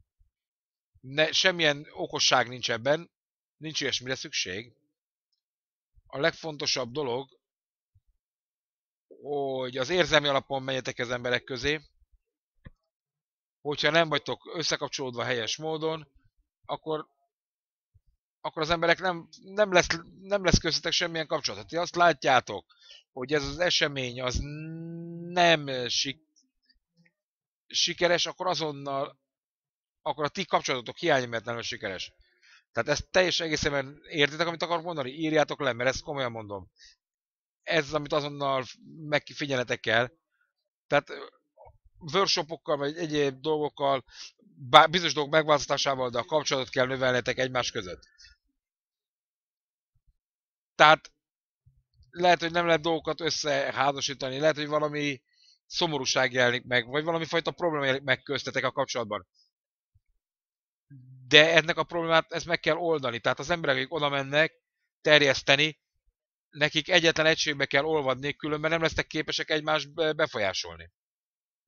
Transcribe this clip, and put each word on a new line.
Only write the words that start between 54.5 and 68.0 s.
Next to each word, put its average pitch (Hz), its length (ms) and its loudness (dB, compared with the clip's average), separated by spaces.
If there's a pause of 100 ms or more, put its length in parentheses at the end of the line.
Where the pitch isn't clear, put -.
hogy 147 120 -6
valami 147 540 -2 (440)
szomorúság 131 680 0
jelenik 123 300 4
meg, 123 240 0
vagy 143 160 -2
valami 165 220 -2
fajta 165 260 -2
probléma 151 340 -2
jelenik 135 200 0
meg 127 180 0
köztetek 131 400 -4
a 127 80 0
kapcsolatban. 110 560 -4 (2000)
De 151 260 8
ennek 160 240 4
a 160 60 -2
problémát, 165 480 2
ezt 160 140 -6
meg 165 140 -2
kell 156 160 0
oldani. 151 440 -2
Tehát 127 200 0
az 143 100 -8
emberek, 160 260 0
akik 131 180 -4
oda 147 160 0
mennek 139 440 0 (480)
terjeszteni, 147 800 4 (680)
nekik 147 400 -2
egyetlen 165 360 4
egységbe 156 400 2
kell 143 180 2
olvadni, 143 520 -2